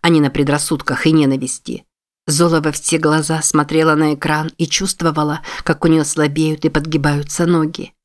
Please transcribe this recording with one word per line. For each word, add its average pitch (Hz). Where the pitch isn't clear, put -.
а 170
не 160
на 139
предрассудках 143
и 156
ненависти. 135
Зола 160
во 156
все -
глаза 156
смотрела 156
на 151
экран 151
и 170
чувствовала, 156
как -
у 165
нее 160
слабеют 156
и 160
подгибаются 147
ноги. 165